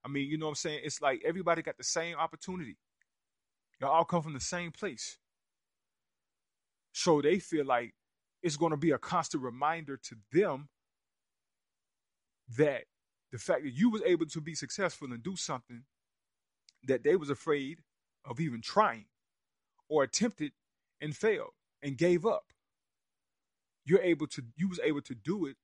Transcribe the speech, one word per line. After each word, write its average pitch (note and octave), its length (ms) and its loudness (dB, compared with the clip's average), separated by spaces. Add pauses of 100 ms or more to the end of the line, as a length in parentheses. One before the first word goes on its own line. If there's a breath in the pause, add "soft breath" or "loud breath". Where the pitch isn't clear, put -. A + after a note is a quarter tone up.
I - 40 -10
mean, C#3 200 -2
you D#3 100 -2
know D#3 80 -4
what D3+ 40 -2
I'm C#3+ 60 -8
saying? D3+ 280 -6
It's - 160 -8
like C3+ 240 2
everybody E3+ 380 0
got - 140 -10
the B2+ 60 -16
same E3+ 340 -4
opportunity. D#3+ 600 -6 (1040)
Y'all C#3 100 0
all D#3+ 140 6
come E3+ 180 0
from D#3 120 -8
the B2 60 -8
same F3 300 -6
place. - 480 -10 (1700)
So D#3 280 4
they E3 200 4
feel D3 240 -2
like A#2+ 300 0 (480)
it's D3+ 140 -2
gonna D#3 200 2
be D3+ 160 2
a B2+ 60 2
constant D#3+ 440 -2
reminder C#3+ 540 -4
to - 200 -16 (140)
them C#3+ 380 2 (1900)
that C#3 280 2 (480)
the A#2 60 -12
fact D3+ 260 -2
that B2+ 80 -6
you G3 180 4
was G#3 120 -4
able E3 240 4
to D#3 140 -6
be D#3 140 -8
successful D3+ 580 -6
and A#2 100 -10
do F#3+ 120 -6
something B2 480 -8 (1040)
that B2+ 180 2
they D3+ 140 6
was D3 140 -2
afraid D3 480 -2 (460)
of B2 140 -8
even B2+ 220 -2
trying B2 460 2 (840)
or D3+ 140 6
attempted D3+ 500 0 (480)
and D3+ 160 -6
failed G#3 340 0 (320)
and C#3 140 -4
gave F3 280 4
up. F#3 200 0 (1400)
You're E3+ 180 6
able D#3 260 2
to, - 140 -10 (140)
you F#3 120 -2
was F3 120 -6
able C#3+ 220 0
to C3 140 -12
do D#3+ 300 -4
it C#3 180 -12